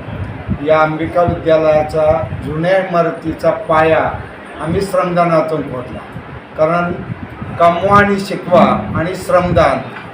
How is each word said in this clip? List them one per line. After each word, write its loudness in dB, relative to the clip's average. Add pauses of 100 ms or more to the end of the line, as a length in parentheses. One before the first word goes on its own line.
(680)
या 6
अंबिका 0
विद्यालयाचा 2 (160)
जुन्या 0
इमारतीचा 0
पाया 2 (500)
आम्ही -2
श्रमदानातून 0
खोदला, -8 (600)
कारण 0 (680)
कमवा 4
आणि 2
शिकवा 2
आणि -2
श्रमदान 2 (360)